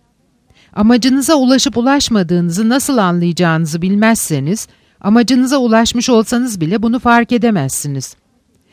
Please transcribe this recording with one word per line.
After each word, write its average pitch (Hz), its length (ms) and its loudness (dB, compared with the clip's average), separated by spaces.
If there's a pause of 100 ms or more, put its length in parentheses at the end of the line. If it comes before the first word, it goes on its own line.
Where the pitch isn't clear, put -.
(720)
Amacınıza 247 640 2
ulaşıp 262 420 2
ulaşmadığınızı 208 920 0
nasıl 262 280 0
anlayacağınızı 170 840 0
bilmezseniz, 196 840 -2 (320)
amacınıza 247 560 2
ulaşmış 233 540 0
olsanız 233 500 0
bile 190 220 -2
bunu 233 160 -2
fark 233 340 2
edemezsiniz. 143 840 -4 (560)